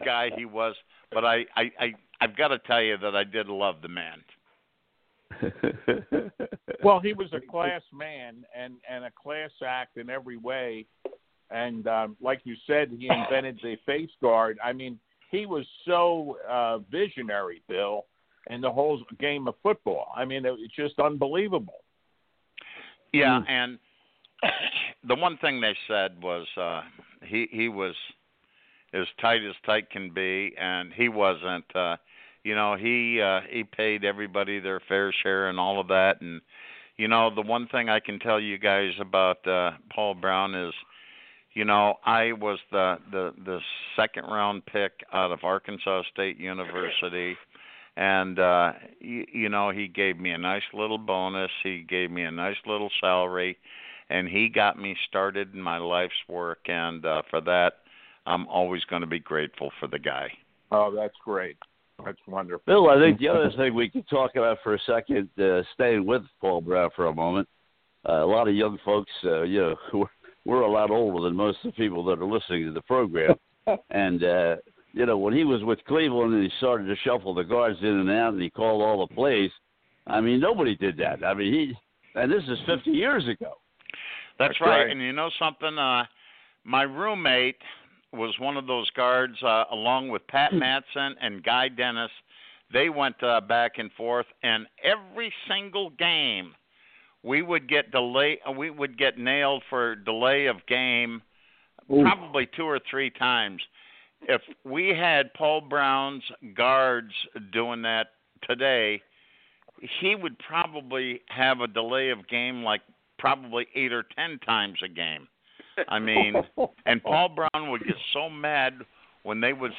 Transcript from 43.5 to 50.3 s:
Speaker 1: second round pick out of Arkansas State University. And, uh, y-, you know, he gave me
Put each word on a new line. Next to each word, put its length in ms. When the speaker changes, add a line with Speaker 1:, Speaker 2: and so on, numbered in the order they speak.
Speaker 1:
second 300
round 420
pick 240
out 200
of 120
Arkansas 600
State 260
University. 960
And, 400
uh, 360
y-, 320
you 160
know, 220
he 160
gave 320
me 120